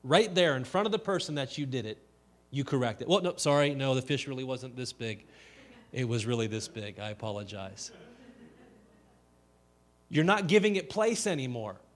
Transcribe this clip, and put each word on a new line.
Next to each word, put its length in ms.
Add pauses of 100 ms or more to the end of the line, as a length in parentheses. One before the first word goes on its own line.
Right 320
there 220
in 80
front 220
of 60
the 60
person 380
that 200
you 100
did 200
it, 120 (520)
you 140
correct 360
it. 80
"Well, 120
no, 160
sorry, 400
no, 180
the 80
fish 240
really 180
wasn't 320
this 160
big. 320 (680)
It 160
was 180
really 220
this 180
big. 320
I 120
apologize." 840 (2250)
You're 140
not 240
giving 280
it 140
place 380
anymore. 480 (200)